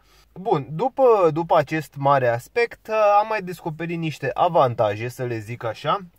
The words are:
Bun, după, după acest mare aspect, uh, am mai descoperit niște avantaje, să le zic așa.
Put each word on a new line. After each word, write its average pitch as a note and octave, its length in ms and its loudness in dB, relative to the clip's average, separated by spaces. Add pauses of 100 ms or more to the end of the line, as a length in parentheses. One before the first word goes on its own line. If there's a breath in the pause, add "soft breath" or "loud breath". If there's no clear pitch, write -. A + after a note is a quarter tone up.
(340 soft breath)
Bun, F3+ 380 -2
după, A3 640 4
după E3 240 0
acest D#3 400 -2
mare C#3 300 2
aspect, A#2+ 600 -2
uh, A3 80 -4 (240)
am G#3+ 80 0
mai G#3+ 140 -4
descoperit E3+ 560 -8
niște D#3 360 -6
avantaje, A#2+ 720 2
să B2+ 160 -10
le A#2+ 140 -6
zic A2+ 260 -12
așa. D3 360 -4 (200)